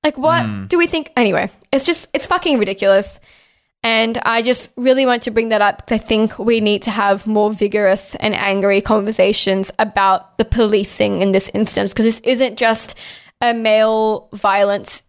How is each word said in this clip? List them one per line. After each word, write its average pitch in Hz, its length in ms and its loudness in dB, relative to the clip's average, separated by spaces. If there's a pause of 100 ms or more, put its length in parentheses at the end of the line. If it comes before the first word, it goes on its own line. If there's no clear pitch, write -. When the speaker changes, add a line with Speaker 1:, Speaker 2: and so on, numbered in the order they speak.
Speaker 1:
Like, 294 160 0
what 320 260 0
Speaker 2:
Mm. 208 240 -8
Speaker 1:
do 359 80 0
we 339 120 2
think? 311 280 -6
Anyway, 202 320 0 (240)
it's 269 140 0
just, - 260 -4
it's - 140 -4
fucking 349 320 0
ridiculous. 196 640 0 (640)
And 226 420 0
I 226 180 0
just 247 340 -2
really 262 300 2
want 240 180 0
to 247 60 -4
bring 226 200 -2
that 214 120 2
up 202 240 -2
'cause - 80 -2
I 214 100 0
think 220 360 0
we 226 200 2
need 208 220 0
to - 80 -4
have 202 360 0
more 214 260 2
vigorous 202 640 0
and 214 180 -2
angry 196 460 2
conversations 202 1000 0
about 196 600 0
the 220 60 2
policing 208 800 0
in 196 80 2
this 190 240 2
instance, 202 400 -2
'cause 220 100 0
this 226 200 0
isn't 247 320 0
just 226 400 -2 (440)
a 240 140 0
male 220 800 0
violence 202 760 0